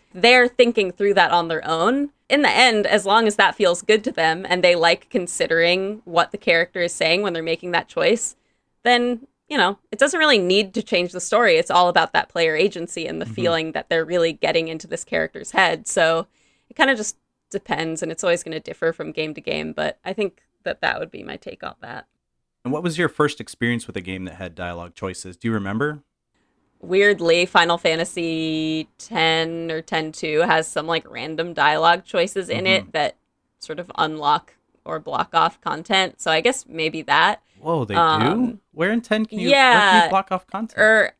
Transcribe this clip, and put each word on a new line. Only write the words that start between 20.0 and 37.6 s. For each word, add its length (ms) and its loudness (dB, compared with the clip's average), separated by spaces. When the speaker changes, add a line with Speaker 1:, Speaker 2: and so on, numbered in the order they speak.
Speaker 1:
I 80 -8
think 300 -6
that 160 -8
that 180 -2
would 140 -10
be 100 -16
my 140 -14
take 260 -16
on 180 -12
that. 260 -16
Speaker 2:
And 80 -4
what 100 -4
was 160 -4
your 100 0
first 320 -2
experience 460 -4
with 100 -14
a 40 -6
game 240 -8
that 100 -12
had 220 -12
dialogue 400 -10
choices? 400 -10
Do 100 -10
you 80 0
remember? 480 -4
Speaker 1:
Weirdly, 640 2
Final 320 2
Fantasy 1080 -2
ten 720 -2
or 100 -6
ten 320 -6
two 280 -2
has 280 2
some, 180 -6
like, 240 -4
random 440 -8
dialogue 500 2
choices 460 -4
in 140 -4
Speaker 2:
Mm-hmm. 240 0
Speaker 1:
it 40 -16
that 240 -2
sort 180 -10
of 180 -14
unlock 580 -2
or 160 -8
block 340 -6
off 280 0
content. 580 -2
So 100 -2
I 100 2
guess 280 -2
maybe 340 -6
that. 400 2